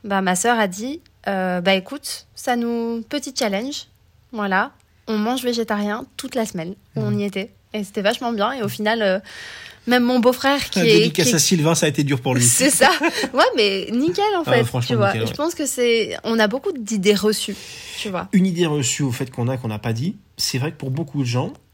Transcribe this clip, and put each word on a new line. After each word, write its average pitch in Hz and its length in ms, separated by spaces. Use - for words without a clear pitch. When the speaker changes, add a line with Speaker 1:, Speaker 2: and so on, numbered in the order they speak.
Speaker 1:
bah, 196 180
ma 185 140
sœur 233 240
a 208 80
dit, 233 320
euh, « 185 320
Bah, 190 140
écoute, - 600
ça 247 220
nous, 233 500
petit 285 300
challenge, 226 500
voilà, 208 400
on 220 100
mange 240 260
végétarien 220 640
toute 262 180
la 226 100
semaine 180 300
où - 40
Speaker 2:
Mhm. 214 140
Speaker 1:
on - 20
y 202 60
était. » 202 280
Et 214 120
c'était 208 160
vachement 233 320
bien. 214 200
Et 262 100
au 135 60
final, 208 320
euh, 196 180
même 247 180
mon 247 160
beau-frère 262 500
qui 196 100
Speaker 2:
La 170 60
Speaker 1:
est, - 140
Speaker 2:
dédicace 165 260
Speaker 1:
qui 247 80
est - 20
Speaker 2:
à 156 40
Sylvain, 160 360
ça 160 120
a - 20
été 151 160
dur 135 160
pour 131 120
lui. 123 100
Speaker 1:
C'est 170 260
ça. 269 200
Ouais, 262 100
mais 196 340
nickel, 330 320
en 339 80
Speaker 2:
Ah, - 80
Speaker 1:
fait, 240 100
Speaker 2:
franchement, 120 240
Speaker 1:
tu - 80
vois. 101 120
Speaker 2:
nickel, 95 160
ouais. 113 40
Speaker 1:
Je - 80
pense 330 200
que 294 100
c'est, 233 580
on 226 160
a 214 80
beaucoup 277 240
d'idées 208 440
reçues, 208 400
tu - 100
vois. 180 220
Speaker 2:
Une 190 140
idée 175 200
reçue 147 380
au 131 80
fait 127 180
qu'on 120 200
a, 131 80
qu'on 120 100
n'a 107 100
pas 117 140
dit, 131 240
c'est - 200
vrai 143 140
que - 60
pour 135 120
beaucoup 147 300
de 131 80
gens, 127 240